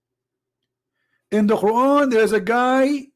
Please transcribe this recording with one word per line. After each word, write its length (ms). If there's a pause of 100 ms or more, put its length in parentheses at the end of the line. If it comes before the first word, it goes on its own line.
(1300)
In 160
the 80
Quran, 560
there 100
is 120
a 80
guy, 760